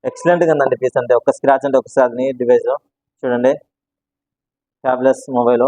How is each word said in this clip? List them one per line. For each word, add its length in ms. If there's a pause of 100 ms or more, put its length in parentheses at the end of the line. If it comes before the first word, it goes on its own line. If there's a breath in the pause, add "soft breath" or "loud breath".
(100)
ఎక్సలెంట్‌గా 460
ఉందండి 280
పీస్, 180
అంటే 200
ఒక 160
స్క్రాచ్ 320
అంటే 120
ఒక 120
స్క్రాచ్, 260
నీట్ 240
డివైస్. 260 (520)
చూడండి, 300 (1300)
ఫ్యాబులస్ 400 (140)
మొబైల్. 300